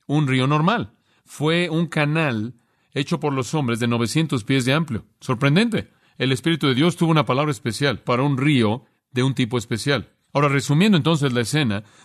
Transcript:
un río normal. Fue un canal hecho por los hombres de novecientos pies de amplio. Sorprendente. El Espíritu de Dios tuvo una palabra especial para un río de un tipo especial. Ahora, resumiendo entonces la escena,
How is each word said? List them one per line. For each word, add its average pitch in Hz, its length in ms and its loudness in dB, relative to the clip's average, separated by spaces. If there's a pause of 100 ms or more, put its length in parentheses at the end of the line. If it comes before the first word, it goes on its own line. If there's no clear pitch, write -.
un 147 220 0
río 131 180 2
normal. 151 480 0 (300)
Fue 170 440 -2
un 160 180 -2
canal 147 680 -2 (380)
hecho 143 260 -4
por 147 140 -2
los 131 220 -4
hombres 120 260 -2
de 120 80 0
novecientos 120 560 0
pies 131 200 0
de 127 80 2
amplio. 143 320 -2 (160)
Sorprendente. 139 720 0 (260)
El 127 140 -2
Espíritu 143 380 0
de 131 60 4
Dios 160 220 2
tuvo 165 140 2
una 151 160 2
palabra 143 240 0
especial 123 540 -4
para 123 180 0
un 143 160 0
río 127 460 2 (260)
de 123 140 0
un 135 100 0
tipo 123 240 -2
especial. 120 520 -4 (240)
Ahora, 143 140 2
resumiendo 147 480 4
entonces 143 380 2
la 120 80 0
escena, 113 420 -2 (200)